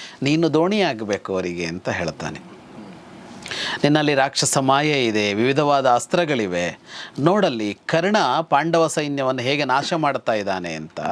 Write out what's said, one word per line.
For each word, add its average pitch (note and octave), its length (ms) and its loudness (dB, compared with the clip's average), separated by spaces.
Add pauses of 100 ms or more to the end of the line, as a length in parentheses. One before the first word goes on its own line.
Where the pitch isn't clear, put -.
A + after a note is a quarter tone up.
(220)
ನೀನು D#3 320 2
ದೋಣಿಯಾಗಬೇಕು D3 800 0
ಅವರಿಗೆ F2+ 320 -4
ಅಂತ F2 240 -8
ಹೇಳ್ತಾನೆ. E2+ 500 -6 (1400)
ನಿನ್ನಲ್ಲಿ D3 320 4
ರಾಕ್ಷಸ C#3 420 2
ಮಾಯೆ C#3 480 2
ಇದೆ, G#2 280 2
ವಿವಿಧವಾದ C3+ 560 2
ಅಸ್ತ್ರಗಳಿವೆ. A#2 880 0 (400)
ನೋಡಲ್ಲಿ C#3 640 2
ಕರ್ಣ F#3 320 2 (240)
ಪಾಂಡವ E3 460 2
ಸೈನ್ಯವನ್ನು C#3 540 -2
ಹೇಗೆ C#3+ 240 0
ನಾಶ C3+ 280 0
ಮಾಡ್ತಾ C#3+ 400 0
ಇದ್ದಾನೆ F#2+ 400 -2
ಅಂತ. D#2 260 -12 (120)